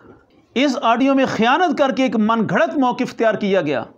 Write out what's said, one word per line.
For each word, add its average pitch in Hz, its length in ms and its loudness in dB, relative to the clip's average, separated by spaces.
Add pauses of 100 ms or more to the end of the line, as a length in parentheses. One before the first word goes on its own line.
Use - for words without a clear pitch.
(560)
इस 254 200 0
ऑडियो 254 380 2
में 269 120 2
ख़यानत 269 520 0
करके 262 260 0
एक 233 180 0
मनगढ़ंत 226 560 0
मौक़िफ़ 247 360 -2
तैयार 220 240 0
किया 196 240 0
गया। 143 240 -4 (120)